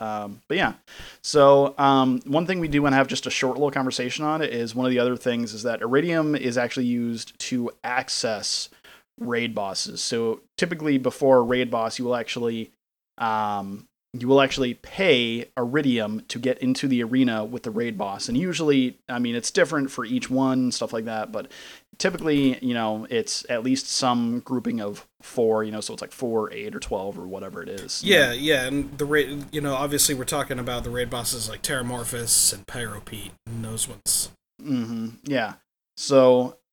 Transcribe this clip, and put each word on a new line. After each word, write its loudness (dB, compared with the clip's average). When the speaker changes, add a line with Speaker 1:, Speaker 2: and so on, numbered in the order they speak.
Speaker 1:
um, -8
but -2
yeah. 0
So, 8
um, 6
one 2
thing -2
we -2
do 2
wanna 4
have 6
just -4
a -4
short 0
little 2
conversation -2
on 0
it -2
is -4
one 0
of 2
the 2
other 2
things -2
is -10
that -2
Iridium 2
is -2
actually 0
used -4
to -4
access -4
raid -2
bosses. -6
So -2
typically 0
before 6
a 6
raid 0
boss, -2
you -4
will 0
actually, -4
um, -2
you -4
will 8
actually 0
pay 2
Iridium 0
to -8
get -2
into 0
the 2
arena 2
with -8
the -8
raid -2
boss. -6
And 0
usually, 2
I -4
mean, -2
it's -4
different 2
for -10
each -4
one, 2
stuff -4
like -4
that, -6
but -8
typically, 2
you 0
know, -2
it's -4
at -2
least 0
some 0
grouping -2
of -8
four, 2
you -6
know, -6
so -8
it's -12
like -12
four, -2
eight, -10
or -10
twelve, -6
or -12
whatever -10
it -12
is, -8
you 4
Speaker 2:
Yeah, 6
Speaker 1:
know? -2
Speaker 2:
yeah, 0
and -6
the -2
raid, 0
you -4
know, -2
obviously 0
we're -6
talking -4
about -4
the -6
raid -4
bosses -6
like -12
Terramorphous 0
and -10
Pyro -8
Pete -14
and -8
those -6
ones. -4
Speaker 1:
Mm-hmm, -4
yeah. -2
So, 6